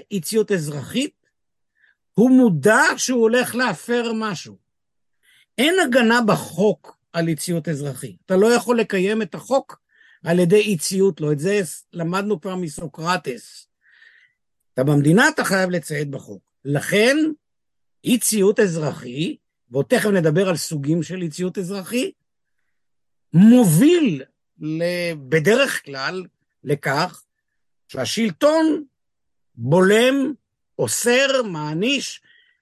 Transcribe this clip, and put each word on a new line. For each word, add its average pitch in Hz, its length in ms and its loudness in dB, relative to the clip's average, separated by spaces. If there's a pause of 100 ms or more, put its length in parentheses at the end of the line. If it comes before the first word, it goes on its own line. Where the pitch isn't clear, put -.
(100)
אי 202 100 -4
ציות 208 320 -2
אזרחית, 156 640 -4 (1000)
הוא 240 160 4
מודע 226 520 6 (140)
שהוא 247 260 -2
הולך 233 320 0
להפר 240 600 -4
משהו. 202 420 -8 (1000)
אין 302 220 2
הגנה 240 420 2
בחוק 190 760 -2 (140)
על 165 160 -2
אי 165 60 -2
ציות 170 340 -6
אזרחי. 135 480 -8 (100)
אתה 185 100 0
לא 220 180 4
יכול 240 260 0
לקיים 202 420 -2
את 190 120 -8
החוק - 460 -4 (440)
על 170 140 0
ידי 180 220 4
אי 208 160 0
ציות 190 440 0
לו. 151 120 0
את 147 60 0
זה 196 220 -2 (320)
למדנו 180 480 -4
כבר 185 160 -8
מסוקרטס. 160 1120 -8 (1040)
אתה 127 100 -2
במדינה, 151 440 4
אתה 311 160 -2
חייב 185 260 0
לציית 151 400 -6
בחוק. - 320 -14 (220)
לכן, 202 520 0 (880)
אי 226 140 2
ציות 208 420 0
אזרחי, 151 760 -2 (340)
ועוד 135 180 -2
תכף 214 220 0
נדבר 180 380 2
על 170 80 -2
סוגים 156 460 -4
של 180 200 -10
אי 170 60 -6
ציות 180 300 -8
אזרחי, 202 540 -6 (1200)
מוביל 220 920 6 (380)
ל-, 170 540 -4 (140)
בדרך 202 560 2
כלל 151 420 -8 (380)
לכך 147 600 -4 (640)
שהשלטון 294 960 0 (680)
בולם, 214 800 2 (460)
אוסר, 254 640 0
מעניש 180 800 -6 (400)